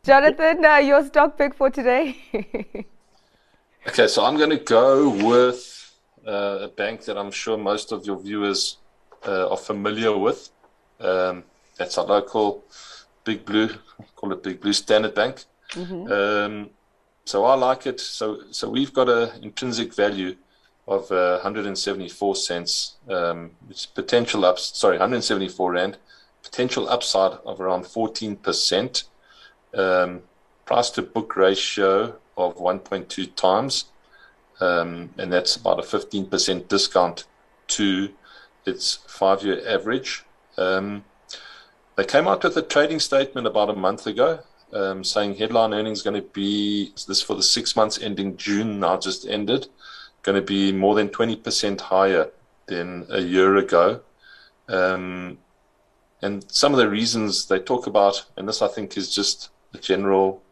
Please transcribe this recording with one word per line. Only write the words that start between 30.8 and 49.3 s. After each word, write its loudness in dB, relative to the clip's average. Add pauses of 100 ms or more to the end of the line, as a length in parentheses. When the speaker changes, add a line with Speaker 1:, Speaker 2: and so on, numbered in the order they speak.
Speaker 2:
to -4
book -6
ratio 2 (220)
of -2
one -2
point -10
two -8
times, 0 (760)
um, -2
and -6
that's 0
about 0
a -8
fifteen -4
percent -2
discount 0 (420)
to 0 (560)
its -4
five-year 0
average. -4 (320)
Um, -2 (880)
they 2
came 4
out 2
with 0
a 2
trading 2
statement -2
about 2
a -2
month -2
ago, 0 (340)
um, -4
saying -2
headline 2
earnings -4
gonna -2
be, -2 (160)
this -2
for -4
the -2
six 0
months 2
ending -4
June, -2
now 2
just -6
ended, -2 (560)